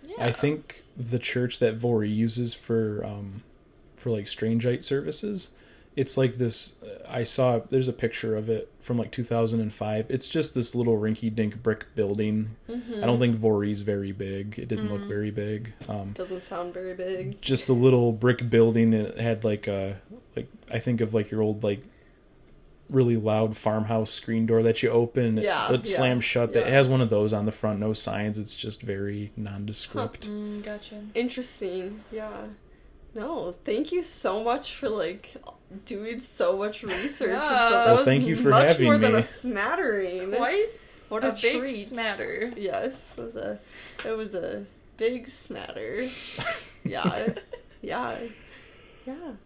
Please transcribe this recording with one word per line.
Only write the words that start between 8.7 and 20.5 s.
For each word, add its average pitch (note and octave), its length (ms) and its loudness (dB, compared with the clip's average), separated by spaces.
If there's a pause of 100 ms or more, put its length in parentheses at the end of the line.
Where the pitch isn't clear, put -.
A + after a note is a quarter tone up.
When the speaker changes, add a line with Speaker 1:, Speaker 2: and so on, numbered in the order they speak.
Speaker 2:
from, B2 180 -2
like, G#2+ 140 -4
two A#2+ 120 -4
thousand A2+ 360 2
and G#2+ 120 -2
five. G#2+ 380 -2
It's C3 180 0
just - 260 2
this B2 200 2
little A#2 240 2
rinky-dink G#2+ 640 -2
brick A2 320 -2
building. G#2+ 560 0 (180)
Speaker 3:
Mm-hmm. A#3 340 -8
Speaker 2:
I - 40 0
don't A#2+ 120 4
think A#2+ 180 2
Voree's G#2 440 2
very G2+ 320 -2
big. G2 460 -8
It - 100 -10
didn't G#2+ 240 -2
look G2+ 100 -4
Speaker 1:
Mm. G2+ 60 -10
Speaker 2:
very G#2 220 -2
big. G#2+ 420 -6 (160)
Um, G2+ 240 -6
Speaker 3:
Doesn't F3+ 300 -8
sound F3 320 -8
very F#3 200 -8
big. F3+ 460 -6
Speaker 2:
just - 300 2
a - 20 6
little A#2+ 400 6
brick A#2+ 380 2
building. A2+ 420 6
It G#2+ 260 0
had, A2+ 240 -2
like, G#2+ 260 0
a, G2 340 -4 (340)
like, - 120 -6 (220)